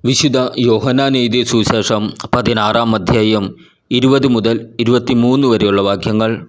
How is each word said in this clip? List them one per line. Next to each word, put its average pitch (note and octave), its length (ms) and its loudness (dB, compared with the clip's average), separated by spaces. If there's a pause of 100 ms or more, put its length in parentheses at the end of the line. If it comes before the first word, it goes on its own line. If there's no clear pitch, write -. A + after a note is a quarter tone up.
വിശുദ്ധ C3 340 0 (280)
യോഹന്നാൻ B2+ 500 2
എഴുതിയ B2 280 0
സുവിശേഷം A2 580 0 (320)
പതിനാറാം A2+ 600 0
അധ്യായം G#2+ 500 0 (460)
ഇരുപത് C3 380 2
മുതൽ A#2 280 0 (240)
ഇരുപത്തിമൂന്ന് B2 680 2
വരെയുള്ള G2+ 340 2
വാക്യങ്ങൾ. G#2+ 480 -2 (180)